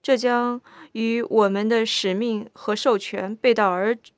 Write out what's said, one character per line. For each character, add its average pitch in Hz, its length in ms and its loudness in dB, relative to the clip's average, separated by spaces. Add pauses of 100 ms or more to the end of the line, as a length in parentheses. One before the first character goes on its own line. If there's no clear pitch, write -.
这 262 160 2
将 240 440 -2 (320)
与 226 280 -2
我 214 280 2
们 202 200 -2
的 226 160 2
使 190 300 -2
命 220 380 -4
和 - 220 -4
授 220 220 2
权 196 380 -8
背 240 180 2
道 208 160 4
而 202 300 0 (180)